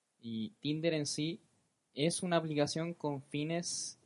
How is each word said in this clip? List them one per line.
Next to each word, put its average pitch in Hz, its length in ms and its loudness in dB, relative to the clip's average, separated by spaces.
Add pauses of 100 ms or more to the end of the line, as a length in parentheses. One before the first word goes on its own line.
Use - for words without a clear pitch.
(200)
Y 110 300 -4 (100)
Tinder 156 340 2
en 147 120 0
sí 160 340 -2 (540)
es 151 280 2
una 175 140 2
aplicación 160 580 2
con 143 260 -2
fines... 156 840 -4